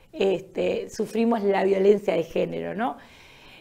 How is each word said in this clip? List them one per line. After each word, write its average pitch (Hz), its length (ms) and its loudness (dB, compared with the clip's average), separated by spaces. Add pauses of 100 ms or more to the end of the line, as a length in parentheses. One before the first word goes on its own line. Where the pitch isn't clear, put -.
(120)
este, 190 800 -2
sufrimos 226 520 -2
la 196 220 2
violencia 196 500 4
de 170 80 0
género, 170 520 -4
¿no? 226 240 -6 (640)